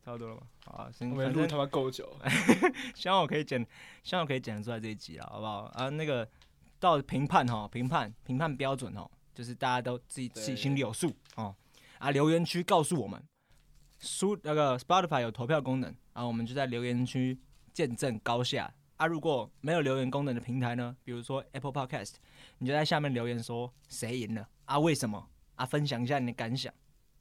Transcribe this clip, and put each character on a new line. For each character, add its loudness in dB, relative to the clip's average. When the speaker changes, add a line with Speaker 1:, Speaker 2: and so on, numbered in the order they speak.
Speaker 1:
差 -12
不 -8
多 -8
了 -12
吧？ -18
好 -16
啊， -12
行， -6
Speaker 2:
我 -2
们 0
录 2
他 -2
妈 2
够 0
久 -10
了。 -6
Speaker 1:
反 6
正 4
<laughs> -10
希 -4
望 6
我 4
可 0
以 0
剪， 0
希 -4
望 2
我 -4
可 0
以 0
剪 -6
得 -6
出 -8
来 -4
这 -6
一 -6
集 -14
啦， -12
好 -12
不 -6
好？ -4
啊， -4
那 -2
个， 0
到 6
评 0
判 6
吼， -2
评 -4
判， 0
评 -2
判 0
标 0
准 -8
吼， -12
就 -10
是 -10
大 -2
家 2
都 -4
自 -12
己， -6
Speaker 2:
对。 -10
Speaker 1:
自 -4
己 -2
心 0
里 2
有 0
数 -2
哦。 -6
啊， 0
留 4
言 6
区 -2
告 6
诉 2
我 -2
们， -8
输-， 0
那 0
个 4
Spotify 4
有 0
投 -4
票 4
功 0
能， -4
然 -6
后 -2
我 -2
们 0
就 -6
在 0
留 -2
言 2
区 0
见 0
证 -2
高 0
下。 -2
啊， 2
如 2
果 0
没 0
有 4
留 2
言 2
功 0
能 0
的 -2
平 -2
台 0
呢， -4
比 -10
如 -8
说 -4
Apple -6
Podcast， -6
你 -6
就 2
在 4
下 4
面 0
留 0
言 -2
说 -6
谁 -6
赢 -4
了 -8
啊， 2
为 6
什 -2
么 -6
啊， -4
分 0
享 -2
一 0
下 2
你 0
的 -2
感 -2
想， -6